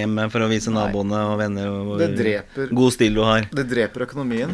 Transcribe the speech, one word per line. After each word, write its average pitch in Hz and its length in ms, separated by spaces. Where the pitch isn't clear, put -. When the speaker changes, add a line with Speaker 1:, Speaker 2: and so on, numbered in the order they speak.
Speaker 1:
hjemmet 107 280
for 117 80
å 110 80
vise 110 220
Speaker 2:
Nei. 104 220
Speaker 1:
naboene 104 400
og 104 60
venner 101 320
hvor 101 280
Speaker 2:
Det 156 200
dreper 117 560
Speaker 1:
god 123 180
stil 110 220
du 110 80
har. 110 200
Speaker 2:
Det 135 260
dreper 120 380
økonomien, 127 480